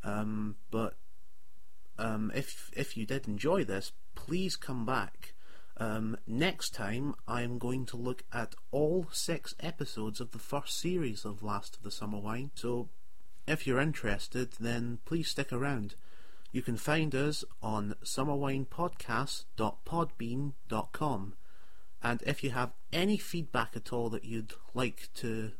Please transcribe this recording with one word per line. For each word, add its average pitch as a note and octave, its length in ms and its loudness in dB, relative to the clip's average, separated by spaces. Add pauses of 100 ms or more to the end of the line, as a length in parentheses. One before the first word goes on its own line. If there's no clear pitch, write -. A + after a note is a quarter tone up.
Um, G#2+ 520 0 (140)
but, A2+ 280 0 (1000)
um, A2 380 0
if, - 400 -2
if - 200 0
you A2 120 0
did C3+ 200 0
enjoy C#3 360 4
this, G2 280 0 (220)
please F3+ 420 0
come B2 300 0
back. A2+ 480 0 (440)
Um, A2 380 0 (120)
next C#3 480 0
time A#2+ 400 0 (120)
I'm A#2+ 300 0
going B2 300 0
to - 100 -2
look B2 340 -2
at A#2+ 220 -2 (160)
all D#3 420 2
six - 480 -2
episodes A2+ 600 -2
of A#2 80 -2
the - 80 -4
first - 420 -2
series D#3 460 0
of G#2 160 -2
Last G#2 360 -2
of - 40 -4
the G#2 80 -2
Summer G#2 300 -2
Wine, A#2 340 -2
so A#2+ 360 0 (580)
if D#3 180 2
you're C3 140 4
interested, B2 800 2
then A#2 440 2
please D#3+ 240 2
stick - 240 0
around. B2 440 0 (560)
You B2 100 0
can A#2 160 0
find D3+ 380 2
us D3 280 2 (200)
on G#2+ 400 2
summerwinepodcast C#3 1400 0 (100)
dot G#2+ 280 2
podbean C#3 720 2 (160)
dot A2 220 0
com, G#2 420 0 (720)
and A#2+ 240 2
if C#3+ 160 0
you C3+ 80 2
have B2 220 0 (200)
any F#3+ 240 4
feedback C#3+ 580 0
at - 160 -2
all A#2+ 200 2
that A2 140 0
you'd A2+ 280 -2 (220)
like B2 400 0
to A2 440 -2